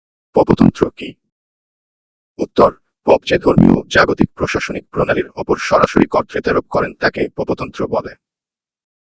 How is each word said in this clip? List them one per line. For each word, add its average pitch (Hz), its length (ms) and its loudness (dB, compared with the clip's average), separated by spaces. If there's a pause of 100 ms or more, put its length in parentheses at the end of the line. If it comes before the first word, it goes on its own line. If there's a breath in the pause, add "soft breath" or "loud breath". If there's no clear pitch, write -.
(340)
পোপতন্ত্র - 560 2
কি? - 240 -12 (1200)
উত্তর, - 340 0 (320)
পোপ - 200 2
যে - 140 0
ধর্মীয় 50 500 4
জাগতিক - 460 0
প্রশাসনিক - 560 -6
প্রণালীর - 460 -2
ওপর - 200 -2
সরাসরি - 500 0
কর্তৃত্বারোপ - 600 -2
করেন 131 280 -2
তাকে - 340 -2
পোপতন্ত্র - 600 -6
বলে। - 260 -4 (880)